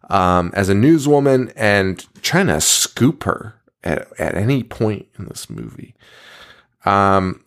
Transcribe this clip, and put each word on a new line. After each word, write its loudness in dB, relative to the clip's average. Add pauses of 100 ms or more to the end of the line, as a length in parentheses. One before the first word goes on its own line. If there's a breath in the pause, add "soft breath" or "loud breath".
(100)
um, 2
as 0
a 2
newswoman 2
and 0 (160)
trying 0
to 0
scoop 0
her -6 (280)
at, -6 (120)
at -4
any 0
point -6 (120)
in -12
this -16
movie. -16 (920 loud breath)
Um, 0